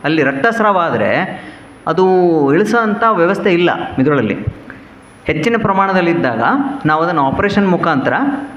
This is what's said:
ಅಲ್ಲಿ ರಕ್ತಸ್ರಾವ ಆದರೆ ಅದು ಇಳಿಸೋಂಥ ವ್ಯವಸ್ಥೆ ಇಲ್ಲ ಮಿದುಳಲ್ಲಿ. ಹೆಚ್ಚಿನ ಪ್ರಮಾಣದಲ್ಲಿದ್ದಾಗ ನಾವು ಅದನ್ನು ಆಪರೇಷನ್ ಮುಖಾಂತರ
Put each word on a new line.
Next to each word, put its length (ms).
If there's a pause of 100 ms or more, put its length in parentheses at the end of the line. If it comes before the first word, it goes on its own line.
ಅಲ್ಲಿ 200
ರಕ್ತಸ್ರಾವ 560
ಆದರೆ 600 (460)
ಅದು 180 (480)
ಇಳಿಸೋಂಥ 580
ವ್ಯವಸ್ಥೆ 420
ಇಲ್ಲ 160 (280)
ಮಿದುಳಲ್ಲಿ. 400 (880)
ಹೆಚ್ಚಿನ 360
ಪ್ರಮಾಣದಲ್ಲಿದ್ದಾಗ 840 (420)
ನಾವು 180
ಅದನ್ನು 240
ಆಪರೇಷನ್ 420
ಮುಖಾಂತರ 440 (440)